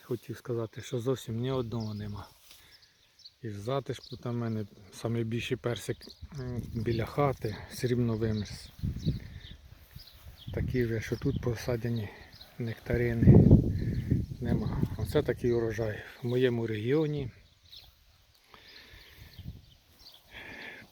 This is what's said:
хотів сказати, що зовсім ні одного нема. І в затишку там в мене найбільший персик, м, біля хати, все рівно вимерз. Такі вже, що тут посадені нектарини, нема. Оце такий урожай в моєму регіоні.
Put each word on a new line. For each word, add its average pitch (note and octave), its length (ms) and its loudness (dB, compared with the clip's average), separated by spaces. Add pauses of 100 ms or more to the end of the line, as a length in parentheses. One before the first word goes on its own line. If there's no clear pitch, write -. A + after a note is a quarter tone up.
хотів A#2+ 340 -8
сказати, A#2 440 -6
що B2+ 180 -6
зовсім A#2 400 -2
ні B2+ 120 -2
одного A#2 420 -4
нема. G#2 340 -8 (1120)
І A2+ 80 -10
в G2+ 100 -10
затишку B2+ 580 -6
там A#2+ 180 -6
в - 20 -2
мене A2+ 280 -2 (380)
найбільший A#2 540 -2
персик, A#2 400 -4 (420)
м, B2 220 -6 (120)
біля A2+ 320 0
хати, B2+ 500 0 (160)
все - 160 -2
рівно A#2 300 2
вимерз. G#2+ 540 -2 (1800)
Такі A#2+ 300 0
вже, A2+ 180 0
що - 140 -4
тут C3 260 -2
посадені A#2 680 -2 (500)
нектарини, A#2+ 880 8 (920)
нема. - 400 0 (160)
Оце C#3+ 260 0
такий B2 280 0
урожай A2 520 0 (200)
в B2 40 -4
моєму A#2+ 400 2
регіоні. C3+ 640 0 (3500)